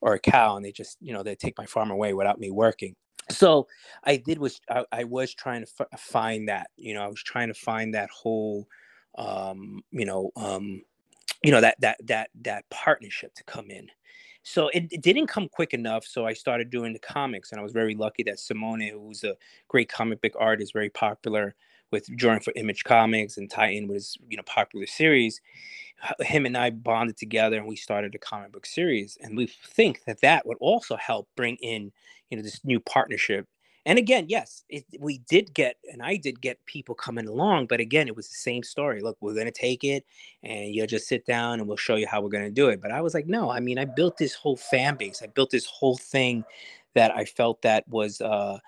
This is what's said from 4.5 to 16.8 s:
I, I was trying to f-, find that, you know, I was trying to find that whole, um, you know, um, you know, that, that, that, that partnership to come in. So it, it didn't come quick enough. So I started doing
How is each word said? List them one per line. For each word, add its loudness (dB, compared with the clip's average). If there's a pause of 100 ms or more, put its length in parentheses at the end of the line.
I, 0
I -4
was -4
trying -6
to -16 (100)
f-, -8
find -2
that, -6
you -10
know, -6
I -6
was -12
trying -4
to -8
find -4
that -4
whole, -4 (500)
um, -8
you -4
know, -4
um, -6 (600)
you 6
know, 10
that, 6
that, 2 (100)
that, -2 (120)
that -8
partnership -4
to -20
come -14
in. -18 (540)
So 0
it, 0
it -10
didn't 6
come -4
quick -2
enough. -4
So -4
I -2
started -4
doing -4